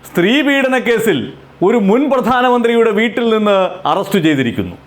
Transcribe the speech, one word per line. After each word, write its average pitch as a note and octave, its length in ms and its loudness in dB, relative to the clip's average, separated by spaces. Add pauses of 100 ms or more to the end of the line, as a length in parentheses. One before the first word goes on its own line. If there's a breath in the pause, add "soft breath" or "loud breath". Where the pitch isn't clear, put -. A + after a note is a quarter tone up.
സ്ത്രീ F#3 260 0 (140)
പീഡന C4+ 300 0 (100)
കേസിൽ G#3+ 320 0 (480)
ഒരു A#3+ 100 2 (120)
മുൻ A#3 120 2 (120)
പ്രധാനമന്ത്രിയുടെ A#3+ 880 2
വീട്ടിൽ A#3 340 -2
നിന്ന് G#3 240 2 (340)
അറസ്റ്റ് F#3+ 340 0
ചെയ്തിരിക്കുന്നു. A#2 500 -2 (120)